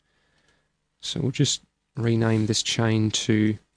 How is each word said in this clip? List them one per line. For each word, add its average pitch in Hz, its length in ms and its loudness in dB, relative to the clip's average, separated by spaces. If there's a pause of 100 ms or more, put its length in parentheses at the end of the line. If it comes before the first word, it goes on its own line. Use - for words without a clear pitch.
(1000)
So - 180 -8
we'll 120 120 -2
just - 320 -2 (320)
rename 113 500 2
this 107 160 -2
chain 110 480 0
to 107 480 0 (200)